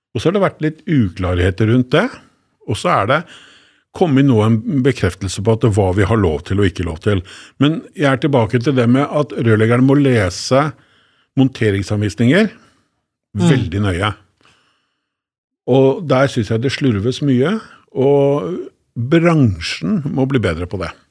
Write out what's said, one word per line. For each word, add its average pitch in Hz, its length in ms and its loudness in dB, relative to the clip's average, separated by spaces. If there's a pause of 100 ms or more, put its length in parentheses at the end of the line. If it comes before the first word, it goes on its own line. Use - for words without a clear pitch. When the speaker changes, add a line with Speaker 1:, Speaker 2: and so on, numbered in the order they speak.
(160)
Speaker 1:
Og 107 60 -4
så 151 80 2
har 180 40 -2
det 202 100 0
vært - 180 -6
litt 156 240 -4
uklarheter 95 840 0
rundt 123 180 0
det, 165 140 0 (640)
og 107 100 -4
så 175 140 -2 (100)
er 98 60 -2
det 131 80 2 (800)
kommet 143 300 2
nå 135 100 4 (100)
en 113 140 2 (240)
bekreftelse 101 580 -2
på 110 120 2
at 110 80 -2
det, 117 120 2
hva 98 140 2 (100)
vi 104 80 2
har 113 120 0
lov 80 280 0
til 95 160 -4
og 101 60 2
ikke 90 180 -4
lov 82 160 -8
til. 98 220 -2 (340)
Men 147 220 0 (180)
jeg 151 80 -2
er 135 160 0
tilbake 127 400 0
til 139 160 -2
det 120 100 2
med 131 220 2
at 151 240 -4
rørleggeren 113 520 2
må 139 120 4
lese 127 720 0 (680)
monteringsanvisninger 117 1120 0 (840)
Speaker 2:
Mm. 170 140 2
Speaker 1:
veldig 98 320 0
nøye. 98 300 -2 (1600)
Og 135 380 2
der 139 220 2
synes 120 240 -2
jeg 113 100 -2
det 127 100 -2
slurves 123 520 -2
mye, 139 320 2 (360)
og 143 680 0 (340)
bransjen 143 1120 0
må 135 240 -2
bli 135 160 -2
bedre 87 240 -2
på 98 100 -10
det. 90 140 -8 (200)